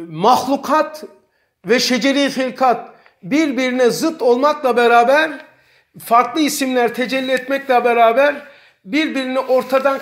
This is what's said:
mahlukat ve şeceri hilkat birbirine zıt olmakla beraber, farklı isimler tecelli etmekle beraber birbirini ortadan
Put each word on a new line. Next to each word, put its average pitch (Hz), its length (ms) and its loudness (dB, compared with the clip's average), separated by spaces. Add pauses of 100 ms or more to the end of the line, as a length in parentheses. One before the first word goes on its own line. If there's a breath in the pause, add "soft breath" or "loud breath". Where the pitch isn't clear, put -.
mahlukat 262 960 0 (600)
ve 233 140 2
şeceri 254 580 0
hilkat 254 520 -2 (340 soft breath)
birbirine 254 680 0
zıt 320 320 -4
olmakla 254 560 0
beraber, 240 540 4 (760 soft breath)
farklı 247 360 2
isimler 254 520 -2
tecelli 254 380 -4
etmekle 262 540 0
beraber 233 500 2 (500 loud breath)
birbirini 254 540 -4
ortadan 262 640 0